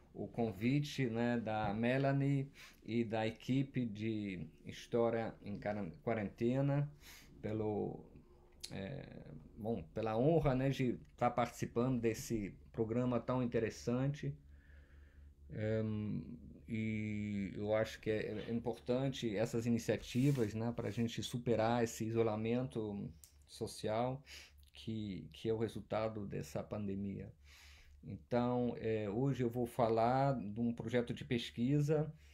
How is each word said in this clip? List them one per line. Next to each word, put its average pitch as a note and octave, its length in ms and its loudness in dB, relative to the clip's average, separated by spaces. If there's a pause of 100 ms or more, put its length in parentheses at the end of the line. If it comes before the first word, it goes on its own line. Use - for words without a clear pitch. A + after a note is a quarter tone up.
(140)
o - 120 -8
convite, A#2+ 840 0
né, A#2+ 280 0
da G#2+ 360 0
Melanie C#3 760 2 (320)
e A#2 220 0
da A2 220 0
equipe B2+ 580 0
de G#2 640 -4 (160)
História A2+ 680 0 (100)
em G2+ 140 -8
Quaren-, G#2 340 -4 (100)
Quarentena C3 880 2 (520)
pelo, G#2+ 600 -2 (720)
é, F#2+ 320 -8 (540)
bom, G#2+ 340 -4
pela A2 240 -2
honra, D3 380 6
né, C3 160 2
de B2 280 0 (200)
tá A#2+ 100 2
participando A#2+ 720 0
desse A2 540 0 (180)
programa A#2 480 4
tão B2+ 220 2
interessante. B2 920 2 (1160)
Ehm, G#2+ 680 0 (440)
e G#2+ 880 -2
eu G#2 200 0
acho A2 260 0
que A2 100 -2
é, G#2+ 380 -2
é A#2 60 -4
importante A#2+ 840 -2
essas A#2 300 0
iniciativas, A#2 880 2
né, A#2 200 -2
pra A2 160 -2
gente A2+ 320 -2
superar A#2+ 640 2
esse A2+ 220 -2
isolamento A2+ 1000 0 (400)
social A#2+ 760 -2 (500)
que, G#2+ 580 -8
que - 160 -10
é A2+ 60 2
o A2 60 2
resultado G#2+ 680 -2
dessa G2 360 -6
pandemia. G2+ 680 -4 (800)
Então, A#2+ 680 0
é, A2 320 0
hoje B2+ 320 0
eu A#2+ 80 2
vou A#2+ 160 0
falar A#2+ 720 4
de G#2 220 -6
um A#2 120 2
projeto A#2 400 0
de - 120 -6
pesquisa D3 880 0 (200)